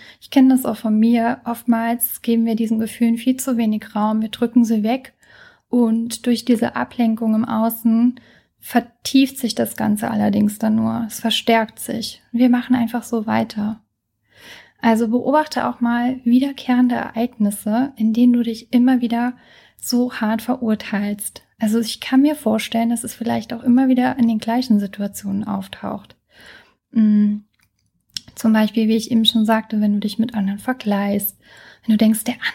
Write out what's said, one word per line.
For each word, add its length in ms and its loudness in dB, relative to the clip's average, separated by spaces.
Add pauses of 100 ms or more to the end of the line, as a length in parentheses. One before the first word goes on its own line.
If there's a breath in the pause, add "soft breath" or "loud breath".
(200 loud breath)
ich 100 -20
kenne 240 6
das 100 0
auch 120 -4
von 220 0
mir, 460 2
oftmals 800 -4
geben 240 0
wir 80 0
diesen 240 -2
Gefühlen 400 0
viel 180 0
zu 200 -2
wenig 400 -2
Raum, 260 0
wir 60 -4
drücken 360 2
sie 200 0
weg 300 -4 (540 soft breath)
und 580 0
durch 180 0
diese 320 0
Ablenkung 580 -2
im 100 0
Außen 760 0 (400 loud breath)
vertieft 800 0
sich 180 -4
das 200 -2
Ganze 340 -2
allerdings 500 0
dann 160 2
nur, 320 -2
es 100 -12
verstärkt 640 -2
sich 420 -10 (100)
und 60 -2
wir 120 6
machen 260 2
einfach 260 -2
so 240 -6
weiter. 540 -4 (1000 loud breath)
Also 260 2
beobachte 600 0
auch 120 -8
mal 440 -2
wiederkehrende 720 2
Ereignisse, 1000 -2
in 160 0
denen 200 4
du 100 2
dich 300 -6
immer 280 4
wieder 340 -2 (460 soft breath)
so 320 -2
hart 300 -2
verurteilst. 1000 -4 (180)
Also 180 2
ich 220 -4
kann 220 2
mir 120 2
vorstellen, 560 -2
dass 140 -4
es 100 -12
vielleicht 380 -4
auch 100 -8
immer 240 4
wieder 320 2
in 80 4
den 120 0
gleichen 420 0
Situationen 640 -6
auftaucht. 720 -10 (760 loud breath)
Mm, 480 2 (960)
zum 180 2
Beispiel, 360 2
wie 80 4
ich 160 -4
eben 120 2
schon 200 2
sagte, 360 0
wenn 140 2
du 60 0
dich 180 -4
mit 160 -2
anderen 240 -2
vergleichst, 800 -4 (460 loud breath)
wenn 80 2
du 40 6
denkst, 280 2
„Der 120 -4 (180)